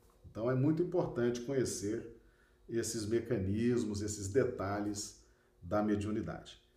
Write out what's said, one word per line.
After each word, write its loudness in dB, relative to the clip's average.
Então, -2
é 2
muito 4
importante 0
conhecer -2
esses -2
mecanismos, 2
esses -4
detalhes 0
da 2
mediunidade. -2